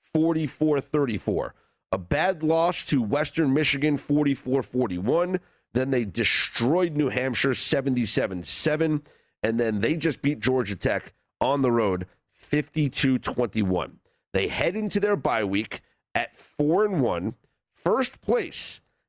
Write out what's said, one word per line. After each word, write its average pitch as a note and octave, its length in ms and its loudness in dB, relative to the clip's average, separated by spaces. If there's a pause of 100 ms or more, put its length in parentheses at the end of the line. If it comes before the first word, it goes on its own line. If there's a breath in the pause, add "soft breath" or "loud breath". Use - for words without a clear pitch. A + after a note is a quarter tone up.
(120)
forty-four D#3 680 2
thirty-four. G#2 720 -2 (380)
A A2+ 60 -2
bad D3+ 440 0
loss E3 440 2
to C#3 140 2
Western C#3 540 0
Michigan, C#3+ 440 0
forty-four C#3 680 0
forty-one. B2+ 720 -2 (340 soft breath)
Then C3 200 0
they B2 120 0
destroyed C3+ 920 0
New D3 120 0
Hampshire, B2+ 460 -2
seventy-seven B2 880 0
seven. D3+ 600 0 (420 soft breath)
And A2+ 160 0
then G#2+ 200 0
they B2 140 0
just D#3+ 280 -2
beat C#3 180 0
Georgia B2 340 0
Tech G2+ 380 -2 (280)
on C3+ 220 2
the B2+ 80 4
road, G2 380 2 (240 soft breath)
fifty-two C#3+ 880 0
twenty-one. F#2 800 -2 (320)
They F#2+ 160 0
head E3+ 260 0
into G#3+ 240 -2
their G#3 160 2
bye B2+ 300 0
week G2 380 -2 (340)
at A#2 200 -4
four E3 480 0
and G3 160 0
one, G2 340 0 (380)
first A#3+ 480 -2
place - 600 -4 (280)